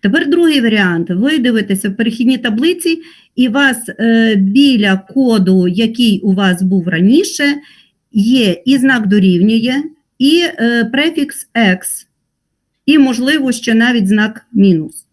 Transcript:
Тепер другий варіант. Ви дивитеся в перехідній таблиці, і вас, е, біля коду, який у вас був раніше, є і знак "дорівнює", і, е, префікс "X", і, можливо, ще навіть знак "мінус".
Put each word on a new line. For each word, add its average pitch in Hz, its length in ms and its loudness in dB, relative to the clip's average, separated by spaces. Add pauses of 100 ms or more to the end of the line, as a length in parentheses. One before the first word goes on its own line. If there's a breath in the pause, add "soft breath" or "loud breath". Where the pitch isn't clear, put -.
Тепер 285 280 -2
другий 320 320 0
варіант. 190 480 -2
Ви 240 280 -2
дивитеся 220 520 -2
в 196 60 -8
перехідній 240 420 -2
таблиці, 330 640 -2 (360 loud breath)
і 254 120 2
вас, 254 420 -2 (100)
е, 226 360 2
біля 208 600 2 (180)
коду, 190 540 2
який 226 520 0
у 196 140 0
вас 185 280 0
був 185 260 0
раніше, 269 680 0 (600 loud breath)
є 214 480 0
і 269 120 2
знак 247 300 0
"дорівнює", 208 680 2 (440)
і, 311 220 2 (180)
е, 233 260 0
префікс 294 720 -4
"X", 226 240 0 (1040)
і, 294 120 2
можливо, 262 540 0
ще 240 220 -4
навіть 233 340 0
знак 214 460 -2
"мінус". 190 580 0